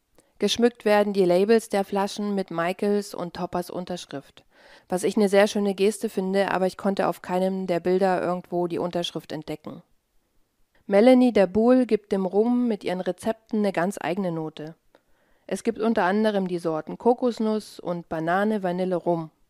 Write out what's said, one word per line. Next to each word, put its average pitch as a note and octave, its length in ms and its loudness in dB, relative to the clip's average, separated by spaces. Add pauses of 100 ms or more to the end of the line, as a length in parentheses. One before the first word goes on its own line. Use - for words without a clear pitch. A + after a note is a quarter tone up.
(380)
Geschmückt A#3 480 0
werden G#3 260 4
die G3 140 2
Labels G3+ 440 4
der G3 160 0
Flaschen G3+ 500 -4
mit F#3+ 160 -4
Michaels G3 640 -2
und F3 180 -8
Toppers F3+ 380 -6
Unterschrift, - 760 -12 (420)
was F3+ 160 -2
ich F#3+ 140 0
eine G#3+ 100 4
sehr G3 200 4
schöne G3+ 260 -2
Geste G3+ 340 0
finde, F#3+ 440 -2
aber F#3 160 0
ich F#3 100 -6
konnte G3 300 -2
auf E3+ 160 -4
keinem F#3+ 420 -2
der F3 140 -2
Bilder F#3 420 0
irgendwo F3 460 -4
die E3+ 100 -6
Unterschrift F3 540 -6
entdecken. D#3 500 -12 (1040)
Melanie B3 480 6
Dabul A3 540 4
gibt G#3+ 240 -2
dem F#3+ 160 0
Rum A#3+ 400 2
mit G#3+ 160 -4
ihren F#3 180 -4
Rezepten G#3+ 580 -4
eine G3+ 140 0
ganz E3+ 260 -2
eigene F3+ 320 -4
Note. D#3+ 440 -10 (760)
Es F#3+ 120 -8
gibt A3 160 -4
unter A3 240 0
anderem G3+ 440 0
die F3 120 -4
Sorten E3 400 -6
Kokosnuss A3+ 800 -2
und E3+ 280 -8
Banane F#3+ 540 -2
Vanille F#3 340 -2
Rum. E3 360 -4 (180)